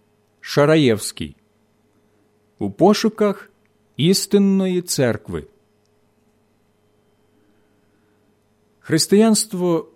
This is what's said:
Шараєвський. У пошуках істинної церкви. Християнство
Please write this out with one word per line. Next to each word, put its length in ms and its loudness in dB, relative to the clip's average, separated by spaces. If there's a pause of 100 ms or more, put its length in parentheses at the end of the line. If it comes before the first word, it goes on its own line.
(420)
Шараєвський. 960 0 (1200)
У 120 -6
пошуках 800 0 (460)
істинної 880 0
церкви. 640 -4 (3250)
Християнство 1160 0